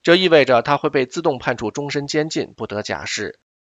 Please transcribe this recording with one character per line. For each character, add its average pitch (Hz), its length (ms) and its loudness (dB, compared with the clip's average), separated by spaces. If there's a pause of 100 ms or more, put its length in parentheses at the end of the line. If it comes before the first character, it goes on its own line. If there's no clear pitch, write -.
这 170 140 6
意 185 120 2
味 160 160 6
着 120 200 4
他 143 140 0
会 151 120 -2
被 139 160 0
自 170 160 -8
动 156 160 0
判 123 180 -4
处 113 140 -6
终 143 220 -8
身 143 160 -6
监 156 220 -2
禁， - 280 -8
不 113 80 -8
得 104 160 -8
假 95 240 -8
释。 - 320 -8 (360)